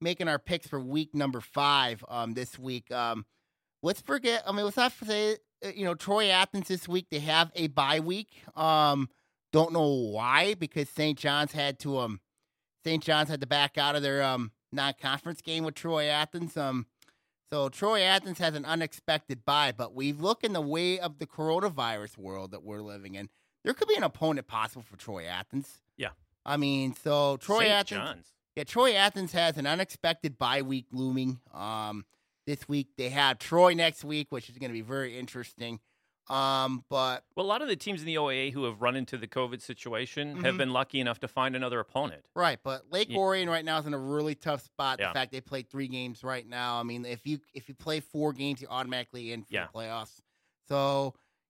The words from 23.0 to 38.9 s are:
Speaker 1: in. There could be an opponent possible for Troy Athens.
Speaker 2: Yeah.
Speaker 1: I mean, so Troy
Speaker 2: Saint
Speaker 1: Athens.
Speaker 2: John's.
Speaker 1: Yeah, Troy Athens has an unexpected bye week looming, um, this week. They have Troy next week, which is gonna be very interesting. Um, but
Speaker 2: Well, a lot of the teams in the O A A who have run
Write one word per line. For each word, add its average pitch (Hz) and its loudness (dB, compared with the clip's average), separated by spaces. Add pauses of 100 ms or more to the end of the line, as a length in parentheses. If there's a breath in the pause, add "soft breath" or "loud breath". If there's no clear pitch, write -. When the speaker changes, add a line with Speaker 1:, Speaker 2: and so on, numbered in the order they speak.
Speaker 1:
in. 101 -10 (340)
There 262 2
could 403 0
be 427 4
an 226 0
opponent 156 0
possible 110 -4
for 101 -20
Troy 92 -10
Athens. 98 -8 (140)
Speaker 2:
Yeah. 117 -6 (360)
Speaker 1:
I 143 0
mean, 139 0
so 143 2
Troy 208 2
Speaker 2:
Saint 214 6
Speaker 1:
Athens. 202 2 (120)
Speaker 2:
John's. 113 -8 (280)
Speaker 1:
Yeah, 151 -6
Troy 247 4
Athens 196 4
has 170 4
an 139 -2
unexpected 165 0
bye 131 2
week 131 -4
looming, 127 -2 (140)
um, 107 -6 (400)
this 143 -6
week. 143 -2 (100)
They 127 -2
have 135 4
Troy 175 8
next 165 0
week, 151 -4
which 123 -8
is 120 -20
gonna 123 -8
be 113 -6
very 127 -4
interesting. 120 -10 (500)
Um, 131 2
but 131 0 (100)
Speaker 2:
Well, 185 -2
a - -2
lot 220 0
of 302 -6
the 202 0
teams 190 -6
in 151 -10
the 160 -2
O 147 2
A 131 0
A 139 -4
who 135 -4
have 110 -4
run 123 2